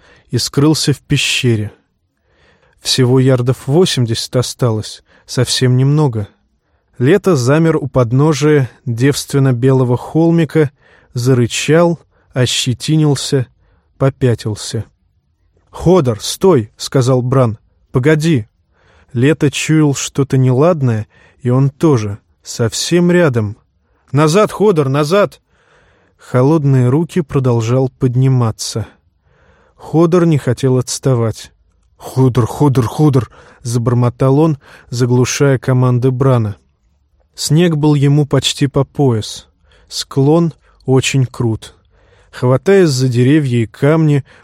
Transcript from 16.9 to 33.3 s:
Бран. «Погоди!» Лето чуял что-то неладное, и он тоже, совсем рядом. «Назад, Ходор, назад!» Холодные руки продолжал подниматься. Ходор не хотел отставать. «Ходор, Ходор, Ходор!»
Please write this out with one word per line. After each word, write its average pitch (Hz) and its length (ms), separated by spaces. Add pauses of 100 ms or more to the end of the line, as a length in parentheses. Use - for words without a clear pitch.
Бран. 123 380 (320)
«Погоди!» 147 560 (680)
Лето 139 380
чуял 151 420
что-то - 440
неладное, 131 720 (320)
и 123 100
он 135 200
тоже, 113 500 (240)
совсем 175 680
рядом. 123 460 (540)
«Назад, 160 400
Ходор, 160 380
назад!» 151 520 (760)
Холодные 135 720
руки 165 320
продолжал 127 680
подниматься. 123 960 (880)
Ходор 170 500
не 160 120
хотел 127 400
отставать. 120 720 (500)
«Ходор, 127 440
Ходор, 135 400
Ходор!» 139 460 (320)